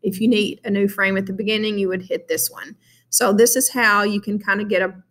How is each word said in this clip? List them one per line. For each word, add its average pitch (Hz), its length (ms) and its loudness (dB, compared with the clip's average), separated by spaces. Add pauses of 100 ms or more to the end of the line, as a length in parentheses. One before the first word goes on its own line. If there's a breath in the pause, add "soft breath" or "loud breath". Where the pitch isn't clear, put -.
If 190 180 -4
you 220 80 2
need 208 360 0
a 214 80 -4
new 202 160 2
frame 196 300 0
at 196 80 -2
the 190 80 -8
beginning, 214 440 -2
you 196 120 -2
would 185 120 -4
hit - 260 -8
this 160 220 -4
one. - 260 -18 (340 soft breath)
So 226 220 2
this 226 240 4
is 262 140 0
how 208 340 2
you 202 180 -2
can 208 180 -4
kinda 202 240 -2
get 208 180 0
a 190 140 -4 (160)